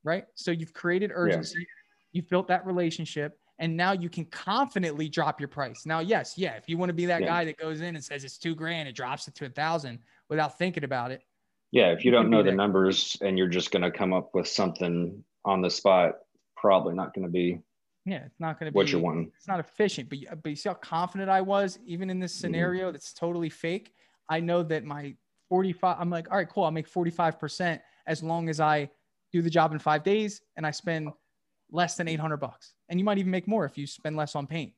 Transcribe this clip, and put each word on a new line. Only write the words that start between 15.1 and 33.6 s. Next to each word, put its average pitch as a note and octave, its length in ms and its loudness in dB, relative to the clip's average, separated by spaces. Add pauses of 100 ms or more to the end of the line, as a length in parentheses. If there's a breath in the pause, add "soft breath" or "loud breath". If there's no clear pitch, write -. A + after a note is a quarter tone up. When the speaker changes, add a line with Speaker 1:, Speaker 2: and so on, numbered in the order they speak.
Speaker 2:
on F#2+ 160 2
the F2+ 80 2
spot, F2+ 520 4 (360)
probably F#2 380 4
not F#2 180 -4
gonna F#2 160 -6
be F2 320 0 (460)
Speaker 1:
Yeah, D#3 180 -6
it's - 160 -20
not D#3+ 180 -6
gonna D#3 120 -8
Speaker 2:
what - 200 2
you're E2+ 100 0
Speaker 1:
be, E2+ 40 0
Speaker 2:
wanting. E2 320 -2
Speaker 1:
it's - 120 -20
not F#3 120 -2
efficient, E3+ 480 -2
but C#3 100 -10
you, C#3 100 -14 (140)
but D#3 60 -8
you D3 80 -6
see - 140 -6
how F3 60 -6
confident F3+ 520 -4
I F#3+ 140 4
was, G3 420 0
even F3+ 240 -6
in F#3 120 -4
this F3+ 120 -6
Speaker 2:
Mm-hmm. - 80 -12
Speaker 1:
scenario F3 520 -2
that's - 200 -16
totally E3+ 380 -4
fake. F3+ 420 -6 (380)
I D#3+ 100 0
know E3+ 220 2
that D#3+ 220 -2
my C#3+ 300 -10 (360)
forty-five, F3+ 480 2
I'm F3 120 -2
like, E3 200 -4
"All F#3 80 0
right, F3 100 0
cool. F#3+ 160 0
I'll D#3 60 2
make D#3+ 180 -4
forty-five E3+ 500 0
percent D#3+ 440 -4 (240 soft breath)
as D#3+ 160 -4
long E3 260 -2
as D#3 120 -2
I D3+ 300 4 (400)
do E3+ 120 2
the E3 80 2
job D#3+ 220 4
in D3+ 60 -4
five D3+ 260 2
days G#3 360 0 (160)
and D#3 100 -4
I D3+ 40 0
spend D#3 400 -4 (600)
less F3 260 0
than E3 120 -2
eight D#3+ 120 -2
hundred D#3 180 -2
bucks." - 360 -10 (140)
And F3+ 100 -2
you F#3+ 60 2
might G#3 140 2
even F#3 120 0
make F#3 160 -2
more G3+ 200 0